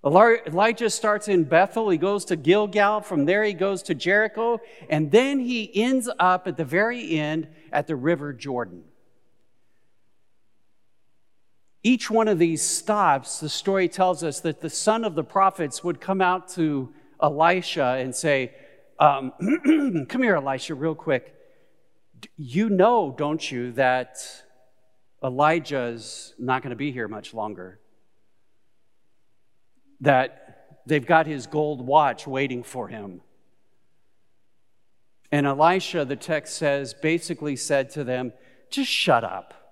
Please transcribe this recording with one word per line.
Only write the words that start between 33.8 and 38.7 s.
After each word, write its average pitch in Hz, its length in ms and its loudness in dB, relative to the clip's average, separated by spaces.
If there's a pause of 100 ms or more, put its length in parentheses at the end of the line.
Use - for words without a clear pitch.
And 143 140 2
Elisha, 160 600 2
the 135 100 -6
text - 420 -6
says, 139 380 -2
basically 160 600 -4
said 135 360 -2
to 147 120 -8
them, 127 300 -6 (380)